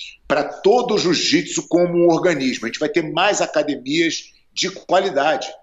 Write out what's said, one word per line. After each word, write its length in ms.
pra 180
todo 480
o 40
jiu-jitsu 720
como 300
um 120
organismo. 560
A 40
gente 100
vai 80
ter 240
mais 300
academias 880
de 160
qualidade, 800